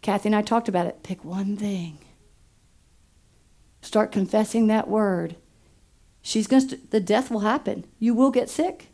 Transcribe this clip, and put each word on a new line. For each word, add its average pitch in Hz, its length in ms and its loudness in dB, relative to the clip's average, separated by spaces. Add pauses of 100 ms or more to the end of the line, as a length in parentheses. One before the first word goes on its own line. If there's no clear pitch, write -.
Kathy 208 260 0
and 214 80 4
I 208 60 2
talked 226 260 0
about 175 180 0
it. - 160 -10
Pick - 220 -12
one 196 320 -4
thing. 185 420 -6 (1800)
Start 214 320 0
confessing 214 540 2
that 220 220 2
word. 185 480 0 (840)
She's - 260 -2
gonna 262 140 6
st-, - 300 -6
the 220 100 2
death 208 300 0
will 220 100 -4
happen. 214 460 -2 (120)
You 233 160 2
will 254 160 4
get 240 200 0
sick. - 420 -4